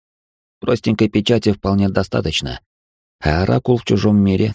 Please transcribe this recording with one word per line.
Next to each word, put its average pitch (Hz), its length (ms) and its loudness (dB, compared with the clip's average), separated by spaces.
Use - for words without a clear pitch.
Простенькой 110 500 0
печати 107 440 0
вполне 98 360 0
достаточно, 92 680 -4
а 76 220 0
Оракул 123 360 0
в - 80 -12
чужом 104 320 2
мире, 101 380 2